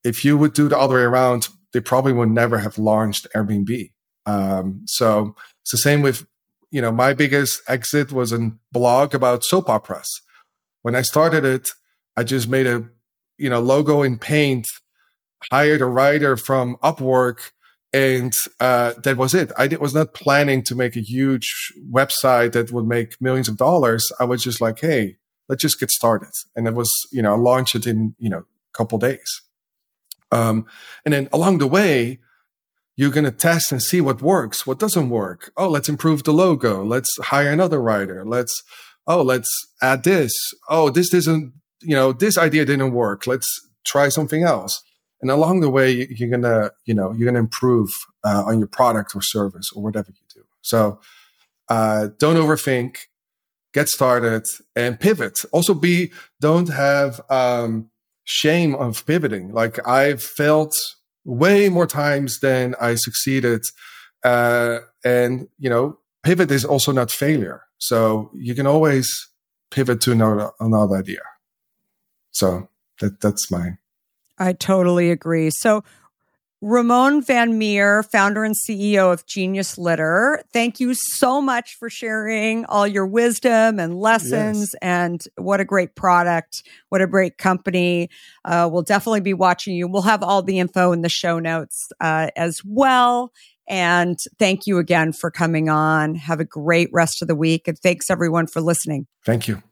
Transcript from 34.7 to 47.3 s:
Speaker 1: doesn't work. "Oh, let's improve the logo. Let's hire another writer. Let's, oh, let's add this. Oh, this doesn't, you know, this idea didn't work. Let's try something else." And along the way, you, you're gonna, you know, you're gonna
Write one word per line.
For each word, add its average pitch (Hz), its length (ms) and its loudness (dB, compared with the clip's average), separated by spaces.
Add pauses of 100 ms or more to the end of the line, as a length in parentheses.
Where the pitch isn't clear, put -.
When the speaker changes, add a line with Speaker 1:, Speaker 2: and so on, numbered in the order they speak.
Speaker 1:
doesn't 175 300 0
work. 98 480 -6
"Oh, 190 100 0
let's 147 220 -2
improve 151 340 0
the 156 80 0
logo. 127 540 2
Let's 123 240 -2 (140)
hire 143 280 0
another 160 300 0
writer. 98 420 -2
Let's, 120 400 -4 (440)
oh, 165 140 2
let's 127 280 0 (320)
add 131 220 0
this. 165 280 2 (380)
Oh, 156 200 4
this 175 200 2
doesn't, 156 420 2 (300)
you 156 140 0
know, 131 180 4
this 180 240 2
idea 156 260 2
didn't 135 300 0
work. 110 340 -2
Let's 127 220 -2 (340)
try 143 240 2
something 156 360 -2
else." 107 380 -2 (400)
And 127 80 -2
along 160 300 2
the 151 100 2
way, 131 220 4
you, 127 180 -2
you're 117 200 -6
gonna, 117 420 0 (140)
you 113 100 0
know, 98 160 0
you're 117 160 -2
gonna 123 120 2